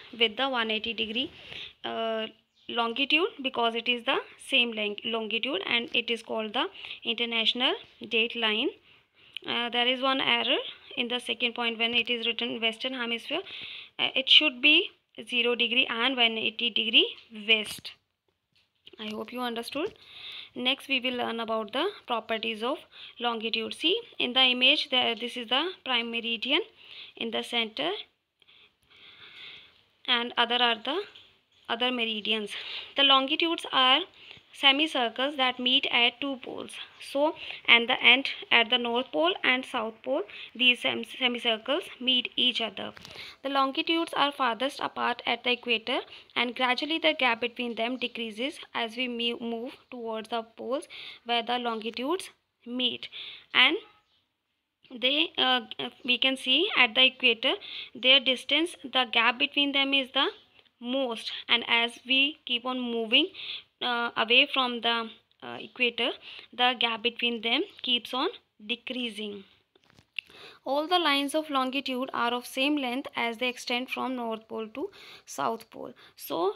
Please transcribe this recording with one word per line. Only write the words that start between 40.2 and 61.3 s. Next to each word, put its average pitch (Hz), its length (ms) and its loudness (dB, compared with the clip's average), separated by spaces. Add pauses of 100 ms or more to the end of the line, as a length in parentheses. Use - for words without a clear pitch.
these 240 260 4
sem-, 233 240 -2 (140)
semicircles 240 640 -2 (160)
meet 247 340 0
each 240 260 0
other. 208 320 -6 (500)
The 269 80 -6
longitudes 320 640 0
are 285 160 2
farthest 262 480 -2
apart 240 460 -2
at 240 180 0
the 247 80 2
equator, 240 480 -2 (340)
and 240 220 0
gradually 262 420 0
the 311 180 4
gap 233 240 2
between 240 340 -4
them 233 240 -2
decreases 233 600 -6 (160)
as 233 220 -4
we 254 100 -2
mu-, 233 320 -2
move 233 340 -6 (180)
towards 226 400 -8
the 233 120 -2
poles 226 460 -8 (360)
where 233 180 0
the 247 160 -2
longitudes 240 720 -4 (360)
meet. 240 420 -4 (460)
And 269 220 6 (1120)
they, 269 460 2
uh, 254 240 4 (440)
we 247 140 4
can 262 180 2
see 269 300 2 (100)
at 240 180 6
the 262 100 6
equator, 254 480 2 (420)
their 254 240 6
distance, 269 640 0
the 254 300 0
gap 233 260 4
between 285 340 0
them 277 200 2
is 269 220 2
the 277 120 4 (540)
most, 240 500 -4 (180)